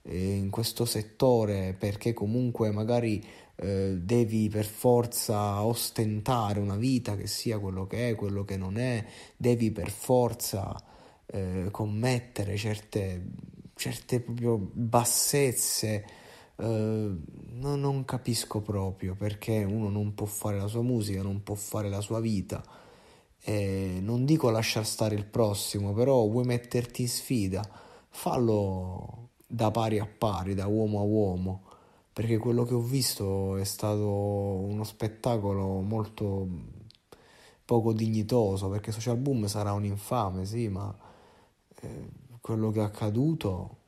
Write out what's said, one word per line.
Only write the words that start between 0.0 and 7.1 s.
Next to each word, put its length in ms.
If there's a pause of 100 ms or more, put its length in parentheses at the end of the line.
eh, 320
in 160
questo 360
settore, 920
perché 360
comunque 580
magari, 520 (320)
eh, 460
devi 480
per 160
forza 1000
ostentare 960
una 160
vita 400